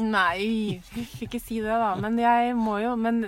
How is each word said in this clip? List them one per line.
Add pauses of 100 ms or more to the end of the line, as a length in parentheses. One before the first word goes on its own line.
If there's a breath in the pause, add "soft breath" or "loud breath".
Nei, (140)
huff,
ikke
si
det
da,
men
jeg
må
jo,
men